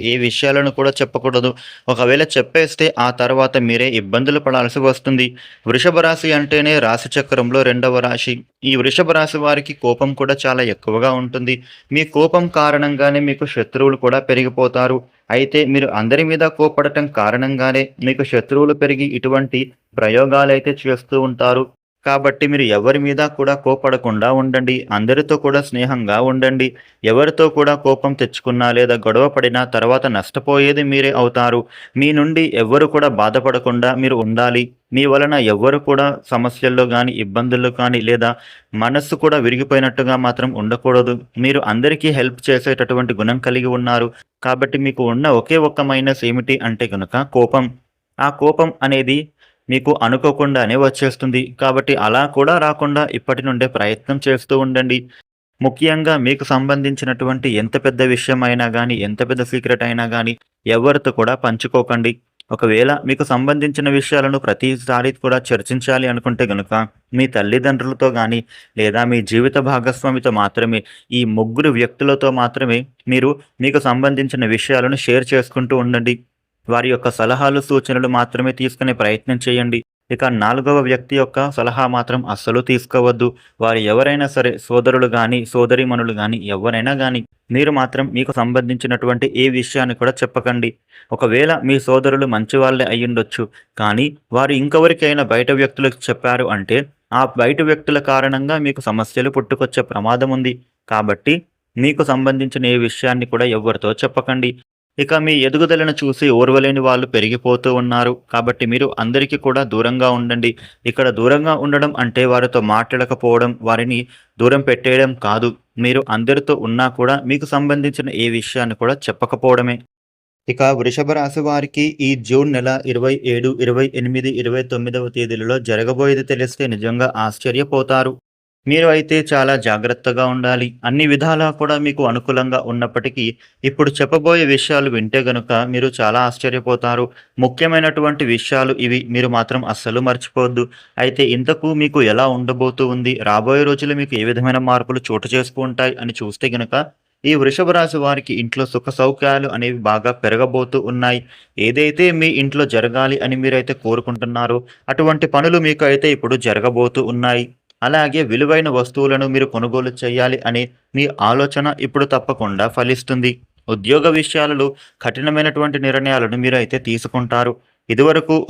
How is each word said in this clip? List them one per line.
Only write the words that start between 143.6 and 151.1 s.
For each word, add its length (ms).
రోజుల్లో 320
మీకు 180
ఏ 100
విధమైన 400
మార్పులు 380
చోటు 260
చేసుకుంటాయి 680
అని 160
చూస్తే 340
గనుక 320
ఈ 180
వృషభ 360
రాశి 280
వారికి 280
ఇంట్లో 280
సుఖ 180
సౌఖ్యాలు 580
అనేవి 220
బాగా 320
పెరగబోతూ 600
ఉన్నాయి. 280